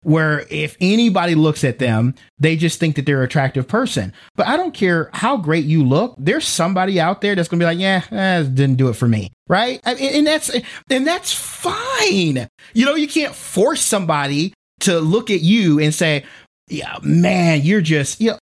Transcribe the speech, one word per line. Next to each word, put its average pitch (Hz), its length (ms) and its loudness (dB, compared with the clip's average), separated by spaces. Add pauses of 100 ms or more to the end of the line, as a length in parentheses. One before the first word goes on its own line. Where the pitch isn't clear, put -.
where 156 480 0
if 151 300 -6
anybody 185 540 2
looks 156 300 2
at 123 160 -2
them, 120 340 0 (240)
they 160 160 2
just 160 240 -2
think 160 160 0
that 139 120 -4
they're 139 160 2
an - 20 2
attractive 131 420 -2
person. 175 460 -4 (240)
But 180 100 0
I 269 100 0
don't 349 180 -2
care 175 400 0
how 262 240 -2
great 156 260 0
you 156 200 2
look. 165 320 2
There's 202 300 -2
somebody 185 540 0
out 175 220 -2
there 202 120 0
that's 170 140 0
gonna 175 120 -2
be 175 60 2
like, 170 140 0
"Yeah, 190 220 0 (100)
eh, 190 320 0
didn't 135 320 2
do 131 120 2
it 113 60 -2
for 120 140 0
me." 107 240 0 (160)
Right. 240 360 0
I, 247 100 -2
and, 269 60 -8 (160)
and 302 120 4
that's, 302 220 -2 (400)
and 262 160 2
that's 349 260 -2
fine. 359 1120 -2 (280)
You 226 100 4
know, 285 100 2
you 302 140 -2
can't 302 260 -4
force 262 480 -2
somebody 156 680 -2 (280)
to 175 200 2
look 202 300 0
at 190 100 0
you 175 400 4
and 151 140 0
say, 151 300 0 (440)
"Yeah, - 340 -10
man, 170 600 2
you're 196 180 2
just, 151 400 0
you 220 120 2
know - 100 -10